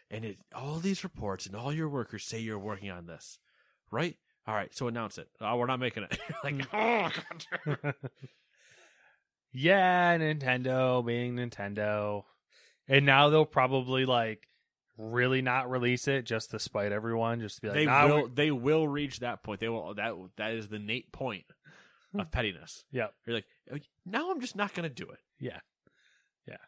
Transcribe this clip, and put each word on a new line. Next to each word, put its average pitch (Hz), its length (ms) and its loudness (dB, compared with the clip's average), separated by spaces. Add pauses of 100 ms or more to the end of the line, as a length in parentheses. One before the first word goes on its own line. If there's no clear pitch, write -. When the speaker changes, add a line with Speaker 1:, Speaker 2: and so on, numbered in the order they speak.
(100)
Speaker 1:
"And 110 160 -10
it, 98 120 -12 (160)
all 147 240 -8
these 190 260 -2
reports 104 420 -6
and 98 100 -12
all 127 160 -6
your 156 160 -2
workers 120 360 -6
say 113 140 -8
you're 110 200 -6
working 101 320 -8
on 87 160 -12
this, - 320 -16 (520)
right? 151 280 -2 (280)
All - 80 -2
right, 101 200 -2
so 120 140 -4
announce 113 300 -6
it." - 120 -14 (100)
"Oh, 113 160 0
we're 120 100 0
not 127 140 -2
making 113 240 -4
it." - 140 -4
<laughs> - 260 -10
Like, 139 220 -4
Speaker 2:
Hmm. 208 100 -6
Speaker 1:
"Oh, 220 360 2 (520)
God." 147 360 -4
Speaker 2:
<laughs> - 40 -10 (1500)
Yeah, 175 640 6
Nintendo 127 880 2
being 123 300 0
Nintendo. 104 880 -2 (640)
And 139 180 8
now 143 240 8
they'll 156 160 8
probably, 131 580 2
like, 117 440 0 (500)
really 123 420 2
not 127 300 0
release 123 380 2
it 135 180 0
just 113 240 -4
to 107 80 -6
spite 101 340 -2
everyone. 113 480 0
Just 107 160 -8
to - 60 -18
be 107 60 -4
like, 101 60 -2
Speaker 1:
They 151 120 4
Speaker 2:
"Nah, 139 200 8
Speaker 1:
will, 147 180 6
Speaker 2:
we" 120 100 -6
Speaker 1:
they 151 160 4
will 147 360 2
reach 143 340 -4
that 120 220 -4
point. 101 180 -8
They 113 100 -2
will, 104 240 -6
that, 107 200 -2 (220)
that 110 160 -4
is 110 160 -6
the 107 100 -8
Nate 110 320 -6
point 117 360 -8 (640)
of 202 140 -4
Speaker 2:
Hmm. - 40 -16
Speaker 1:
pettiness. 90 600 -4
Speaker 2:
Yep. 113 240 -4 (100)
Speaker 1:
You're 117 120 -4
like, 104 100 -6 (260)
"Oh, 143 60 -8 (260)
now 269 260 -4
I'm 330 120 -4
just 247 140 -10
not 202 180 -4
gonna 165 160 -6
do - 180 -12
it." - 120 -18 (180)
Speaker 2:
Yeah. 127 220 -10 (880)
Yeah. - 220 -16